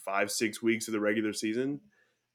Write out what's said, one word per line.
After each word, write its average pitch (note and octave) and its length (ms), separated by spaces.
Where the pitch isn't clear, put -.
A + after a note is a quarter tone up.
five, G2+ 240
six A2 320
weeks A2+ 260
of A2 40
the G#2+ 80
regular G#2+ 340
season, B2+ 460